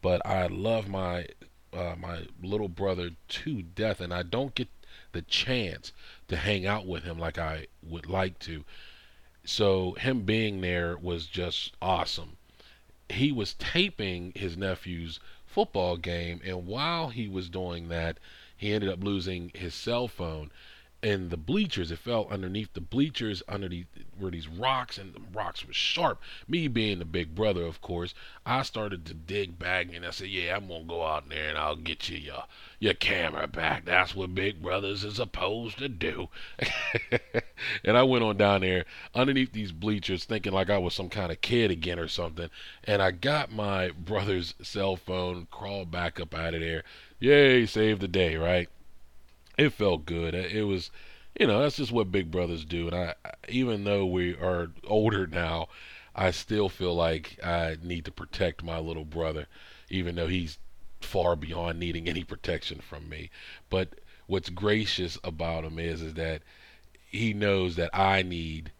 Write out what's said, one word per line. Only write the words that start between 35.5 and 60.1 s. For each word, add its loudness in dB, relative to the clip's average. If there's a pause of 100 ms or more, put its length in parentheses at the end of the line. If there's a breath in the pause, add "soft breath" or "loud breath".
to -4
do." -2 (280 loud breath)
<laughs> 0 (1160 loud breath)
And 8
I 12
went 6
on 4
down 8
there 4 (300 loud breath)
underneath 4
these -4
bleachers, 0
thinking -2
like 4
I 6
was 0
some -4
kind -2
of -4
kid 4
again -2
or -4
something, -4 (320 loud breath)
and 2
I 6
got 0
my 0
brother's 0
cell 0
phone, -2
crawled -6
back -2
up -8
out -2
of -2
there. -2 (380 loud breath)
Yay, 10
saved 4
the -2
day, 4
right? 4 (880)
It 6
felt 2
good. 0
It -2
was, -2 (420 loud breath)
you 4
know, 6
that's 4
just -2
what 2
big 2
brothers 0
do. -2
And -2
I, -2 (340)
even 0
though 4
we 2
are 0 (160)
older 4
now, 0 (480 loud breath)
I 4
still 2
feel 0
like 0
I 0
need -4
to -10
protect -2
my -4
little -4
brother, -2 (420 loud breath)
even 0